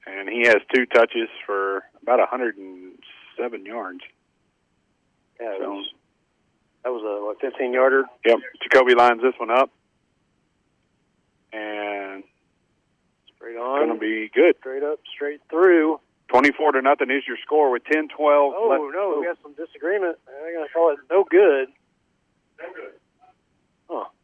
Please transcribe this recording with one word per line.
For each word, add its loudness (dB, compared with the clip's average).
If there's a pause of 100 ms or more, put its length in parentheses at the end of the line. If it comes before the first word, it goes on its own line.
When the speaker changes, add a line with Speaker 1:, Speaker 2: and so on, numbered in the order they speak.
Speaker 1:
And -12
he -6
has 6 (160)
two 0
touches 2 (160)
for -4 (180)
about 0
a 4
hundred -6
and -20 (400)
seven -10
yards. -12 (1400)
Speaker 2:
Yeah, -10
it -10
Speaker 1:
So -8
Speaker 2:
was, -12 (880)
that -6
was -8
a, -6
what, -8
fifteen-yarder? 0 (200)
Speaker 1:
Yep. 4 (240)
Jacoby 6
lines 4
this 0
one -6
up. 4 (1800)
And -10 (1120)
Speaker 2:
straight -18
on. -2
Speaker 1:
gonna -4
be -6
good. 4
Speaker 2:
Straight -8
up, -6 (140)
straight -10
through. 4 (280)
Speaker 1:
Twenty-four 2
to 0
nothing 2
is -2
your -10
score 2
with -2
ten -2
twelve 2
Speaker 2:
Oh, 0
Speaker 1:
left. 0
Speaker 2:
no, -2
we -4
got -6
some -20
disagreement. -6
They're -16
gonna -10
call 2
it -8 (100)
no 2
good. 4 (920)
No -16
good. -18 (960)
Huh. -8 (180)